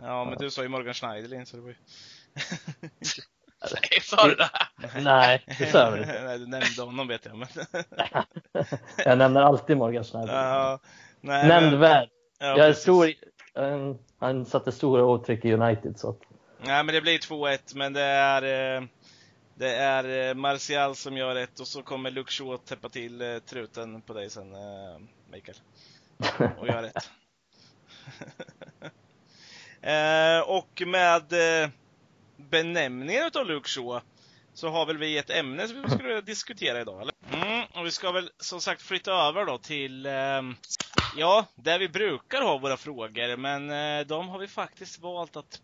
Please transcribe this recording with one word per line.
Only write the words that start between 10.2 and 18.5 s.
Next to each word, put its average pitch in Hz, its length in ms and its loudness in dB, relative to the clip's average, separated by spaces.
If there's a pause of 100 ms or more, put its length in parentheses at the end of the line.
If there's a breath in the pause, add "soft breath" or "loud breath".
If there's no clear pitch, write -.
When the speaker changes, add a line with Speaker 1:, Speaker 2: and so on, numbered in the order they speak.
Speaker 1:
Ja, 135 360 -2 (420 soft breath)
nej, 139 280 4
men 170 140 10
Speaker 2:
Nämnd 147 180 6
värd. 147 280 8 (300)
Speaker 1:
Ja, 143 80 -6
Speaker 2:
Jag 139 120 4
är 151 100 10
Speaker 1:
precis. 151 140 4
Speaker 2:
stor 180 260 8
i, 156 100 -4 (360)
han, 139 440 -4 (200)
han 127 280 -2
satte 131 260 -2
stora 127 320 4
avtryck 120 400 2
i 117 80 4
United, 110 460 2
så 113 120 -6
att 117 80 -10 (460)
Speaker 1:
Nej, 143 200 2
men 156 100 0
det 160 60 2
blir 160 180 2
två 147 280 -6
ett, 139 280 -2
men 139 180 -4
det 139 100 -2
är, 139 400 4 (340)